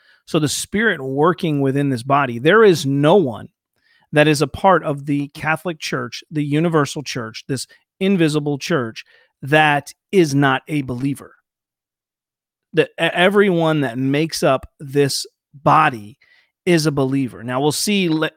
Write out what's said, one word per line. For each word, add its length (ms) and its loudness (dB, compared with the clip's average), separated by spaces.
So 120 -2
the 100 0
Spirit 520 -2
working 600 0
within 300 0
this 120 -4
body, 360 0
there 260 6
is 220 4
no 300 4
one 320 -2
that 160 4
is 140 2
a 60 0
part 360 2
of 220 -6
the 220 -4
Catholic 500 -6
Church, 520 -8
the 140 -4
universal 580 -2
church, 440 -12
this 200 -8
invisible 580 0
church, 460 -6
that 500 0
is 240 2
not 320 2
a 160 -4
believer. 540 -8
That 180 0
e-, 80 -20
everyone 840 2
that 140 -4
makes 460 -2
up 240 0
this 440 -2
body 640 0
is 200 2
a 60 0
believer. 500 -2
Now, 180 -4
we'll 120 0
see 360 0
le-, 280 -2